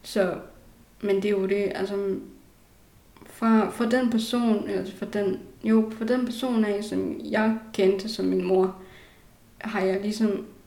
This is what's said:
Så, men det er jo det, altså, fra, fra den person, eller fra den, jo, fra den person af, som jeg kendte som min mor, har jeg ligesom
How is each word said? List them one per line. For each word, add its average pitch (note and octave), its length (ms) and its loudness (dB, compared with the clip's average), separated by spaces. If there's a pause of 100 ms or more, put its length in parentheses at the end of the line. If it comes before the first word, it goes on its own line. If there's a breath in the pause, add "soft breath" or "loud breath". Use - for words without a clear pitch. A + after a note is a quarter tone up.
Så, F3+ 320 0 (640)
men G3+ 140 2
det G3 100 0
er G#3 40 2
jo F#3+ 160 0
det, G3+ 300 0
altså, G3 400 -2 (1080)
fra, A3+ 440 2
fra A#3 200 -2
den B3 200 2
person, A3+ 600 0
eller F#3 220 -4
fra - 140 -10
den, G3+ 340 -2 (240)
jo, A3 340 4
fra A3+ 80 -4
den B3 200 2
person A#3 400 0
af, G#3 180 -2
som F#3+ 460 -4
jeg A3 280 2 (160)
kendte G3 360 2
som F#3+ 160 -4
min F#3 200 2
mor, F#3 300 2 (880 loud breath)
har G#3+ 200 -4
jeg F#3+ 200 0
ligesom G#3 440 0 (200)